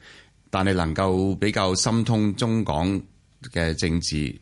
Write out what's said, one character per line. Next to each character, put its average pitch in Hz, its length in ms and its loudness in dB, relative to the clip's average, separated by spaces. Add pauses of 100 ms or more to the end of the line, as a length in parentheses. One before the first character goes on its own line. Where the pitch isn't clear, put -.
(500)
但 95 160 0
係 98 80 2
能 80 220 0
夠 95 420 2
比 104 140 0
較 95 240 0
心 113 260 2
通 107 340 2
中 113 280 0
港 80 260 0 (640)
嘅 82 220 0
政 82 260 0
治， 76 420 -4